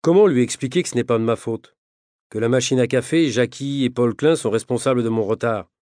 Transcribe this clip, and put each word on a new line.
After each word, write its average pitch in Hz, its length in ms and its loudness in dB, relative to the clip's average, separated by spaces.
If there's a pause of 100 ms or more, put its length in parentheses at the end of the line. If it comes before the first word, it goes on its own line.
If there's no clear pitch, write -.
Comment 185 260 6
lui 127 140 2
expliquer 131 420 -4
que - 40 -8
ce - 60 -12
n'est 120 80 0
pas 117 160 0
de 113 60 0
ma 113 100 0
faute ? - 400 -8 (560)
Que 107 80 -8
la 117 100 0
machine 127 300 0
à 120 80 2
café, 131 440 0
Jackie 127 520 -2
et 123 80 0
Paul 123 240 0
Klein 156 220 2
sont 120 140 -4
responsables 123 520 -2
de 113 60 -2
mon 110 160 0
retard ? 110 580 -4